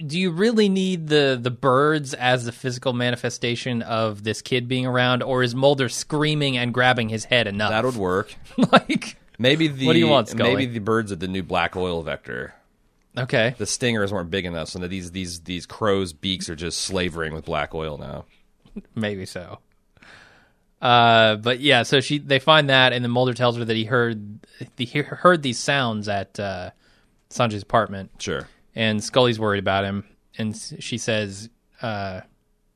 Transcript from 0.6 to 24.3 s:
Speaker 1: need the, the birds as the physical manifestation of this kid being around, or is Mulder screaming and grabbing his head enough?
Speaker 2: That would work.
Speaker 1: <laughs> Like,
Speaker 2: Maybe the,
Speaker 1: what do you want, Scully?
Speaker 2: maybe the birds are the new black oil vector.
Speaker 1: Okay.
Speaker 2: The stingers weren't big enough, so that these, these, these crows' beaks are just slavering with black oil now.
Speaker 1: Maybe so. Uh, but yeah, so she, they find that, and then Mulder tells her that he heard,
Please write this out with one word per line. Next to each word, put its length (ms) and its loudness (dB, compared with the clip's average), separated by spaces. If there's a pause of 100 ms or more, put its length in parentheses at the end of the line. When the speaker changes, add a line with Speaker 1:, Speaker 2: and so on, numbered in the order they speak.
Speaker 1:
need 380 -2
the, 340 4
the 100 -2
birds 640 2
as 320 0
the 80 -6
physical 400 -4
manifestation 880 -2
of 420 -2
this 200 -4
kid 240 -2
being 180 -2
around, 380 2
or 200 0
is 120 0
Mulder 340 4
screaming 680 -2
and 160 -2
grabbing 360 4
his 160 -4
head 220 2
enough? 240 0
Speaker 2:
That 120 2
would 140 0
work. 360 0 (240)
Speaker 1:
<laughs> 140 2
Like, 460 0 (220)
Speaker 2:
Maybe 280 4
the, 200 -2
Speaker 1:
what 60 4
do 60 6
you 80 4
want, 220 4
Scully? 260 0
Speaker 2:
maybe 180 0
the 60 -4
birds 320 0
are 40 -6
the 120 -6
new 140 -4
black 340 0
oil 280 -2
vector. 500 -8 (640)
Speaker 1:
Okay. 400 0
Speaker 2:
The 80 -6
stingers 480 0
weren't 180 -4
big 140 -2
enough, 240 -6
so 100 -10
that 100 -6
these, 220 -8
these, 300 -8
these 240 -8
crows' 480 -2
beaks 340 -4
are 80 -8
just 240 -6
slavering 540 -4
with 100 -10
black 320 -4
oil 220 -8
now. 260 -12 (720)
Speaker 1:
Maybe 300 -6
so. 340 -14 (1200)
Uh, 540 6
but 240 -2
yeah, 240 4
so 180 2
she, 160 -2
they 220 0
find 300 4
that, 240 6
and 100 -2
then 80 -2
Mulder 220 2
tells 240 2
her 80 -4
that 100 0
he 100 0
heard, 540 -2 (380)